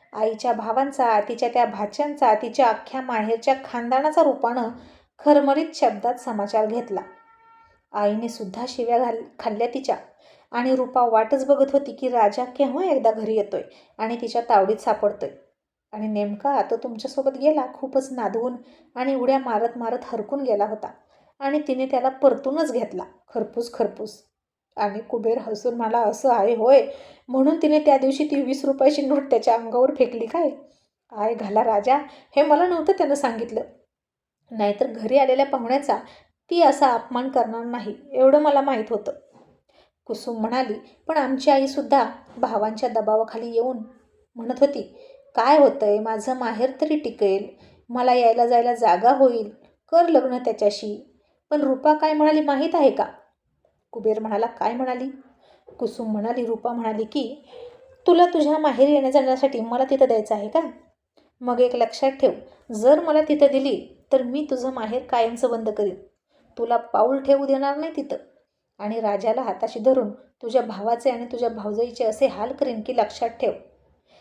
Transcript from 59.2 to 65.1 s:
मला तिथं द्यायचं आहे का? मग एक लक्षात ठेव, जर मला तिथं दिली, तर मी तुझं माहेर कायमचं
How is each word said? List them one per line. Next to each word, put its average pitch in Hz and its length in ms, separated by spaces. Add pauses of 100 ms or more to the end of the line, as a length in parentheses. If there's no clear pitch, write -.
मला 240 280
तिथं 269 180
द्यायचं 220 280
आहे 208 140
का? 330 120 (800)
मग 240 180
एक 247 160
लक्षात 240 360
ठेव, 196 200 (420)
जर 262 300
मला 311 180
तिथं 294 300
दिली, 262 640
तर 254 100
मी 277 260
तुझं 262 240
माहेर 247 300
कायमचं 233 460